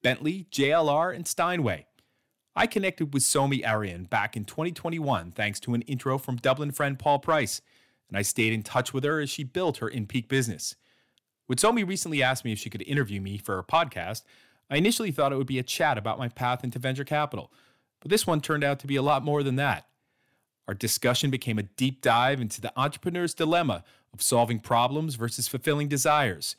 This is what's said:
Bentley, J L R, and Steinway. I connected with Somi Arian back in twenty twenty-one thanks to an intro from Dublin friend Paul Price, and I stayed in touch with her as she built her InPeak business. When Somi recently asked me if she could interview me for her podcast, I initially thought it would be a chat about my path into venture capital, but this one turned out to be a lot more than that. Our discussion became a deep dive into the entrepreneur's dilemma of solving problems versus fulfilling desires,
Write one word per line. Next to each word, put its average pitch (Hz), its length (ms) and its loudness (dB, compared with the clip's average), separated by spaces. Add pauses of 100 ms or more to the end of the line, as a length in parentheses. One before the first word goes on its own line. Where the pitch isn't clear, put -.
Bentley, 151 520 -2
J 139 180 2
L 160 180 4
R, 160 220 2
and 175 160 -8
Steinway. 160 600 0 (680)
I 202 120 4
connected 185 480 -2
with 135 80 2
Somi 139 440 2
Arian 98 380 -2
back 107 320 -2
in 104 80 -6
twenty 165 280 -4
twenty-one 143 580 -2
thanks 104 300 -4
to 120 120 -4
an 120 100 0
intro 135 360 -2
from 131 180 -6
Dublin 143 340 2
friend 139 280 -2
Paul 143 200 2
Price, 151 440 0 (480)
and 95 80 -2
I - 20 2
stayed 113 320 2
in 110 100 0
touch - 300 -2
with 135 120 -2
her 151 160 0
as 139 100 -4
she - 120 -8
built 160 360 -2
her 113 100 -4
InPeak 113 400 -4
business. 117 480 -2 (720)
When 123 100 -2
Somi 214 320 4
recently 160 340 -2
asked 127 220 2
me 117 80 -2
if 104 60 -4
she - 100 -10
could 98 140 -10
interview 101 400 -2
me 98 160 -6
for 101 180 -4
her - 60 -4
podcast, 113 600 -2 (440)
I 139 80 0
initially 208 340 2
thought 139 220 2
it 135 40 -2
would 131 100 -2
be 131 120 -2
a 127 40 -2
chat 147 340 0
about 110 220 -4
my 123 100 -4
path 123 340 -2
into 123 160 -6
venture 131 260 -4
capital, 147 460 -2 (500)
but 143 100 -6
this 208 160 2
one 156 160 2
turned 147 220 0
out 143 160 2
to 143 60 -12
be 139 100 0
a 131 60 2
lot 143 220 2
more 147 180 0
than 127 140 0
that. 131 300 0 (840)
Our 98 60 -4
discussion 123 560 0
became 117 280 -2
a 104 40 -2
deep 131 400 -2
dive 127 360 4
into 113 220 -6
the - 180 -8
entrepreneur's 170 540 -2
dilemma 156 500 2 (300)
of 104 80 -10
solving 117 400 2
problems 131 540 2
versus 117 340 -4
fulfilling 147 400 0
desires, 139 720 2